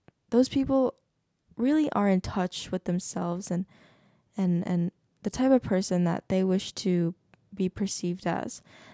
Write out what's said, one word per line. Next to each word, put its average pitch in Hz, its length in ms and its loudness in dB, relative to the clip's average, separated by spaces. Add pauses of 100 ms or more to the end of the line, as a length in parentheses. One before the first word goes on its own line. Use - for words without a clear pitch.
(300)
those 254 180 4
people 269 460 0 (640)
really 294 340 2
are 202 160 2
in 185 140 4
touch - 500 -4
with 185 140 -6
themselves 180 680 -4
and, 180 140 -2 (720)
and, 180 280 2
and 175 260 0 (320)
the 202 60 -2
type 262 220 2
of 254 100 6
person 185 440 0
that - 240 -2
they 190 140 2
wish 190 280 0
to 175 420 0 (400)
be 190 140 -2
perceived 185 580 -4
as. - 360 -4 (320)